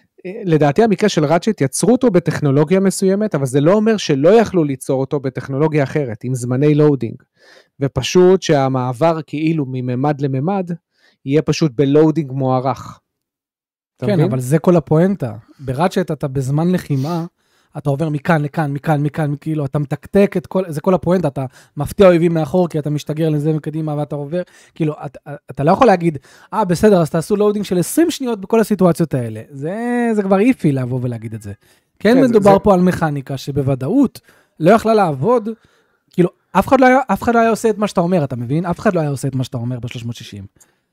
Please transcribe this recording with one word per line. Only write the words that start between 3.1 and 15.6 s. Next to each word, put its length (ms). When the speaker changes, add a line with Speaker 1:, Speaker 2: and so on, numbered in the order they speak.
Speaker 1:
אבל 120
זה 140
לא 120
אומר 240
שלא 320
יכלו 240
ליצור 360
אותו 200
בטכנולוגיה 640
אחרת, 420
עם 100
זמני 400
לואודינג. 480
ופשוט 640
שהמעבר 840
כאילו 420
מממד 520
לממד, 500
יהיה 180
פשוט 320
בלואודינג 580
מוערך. 680
אתה 100
Speaker 2:
כן, 60
Speaker 1:
מבין? 140
Speaker 2:
אבל 140
זה 180
כל 180
הפואנטה. 580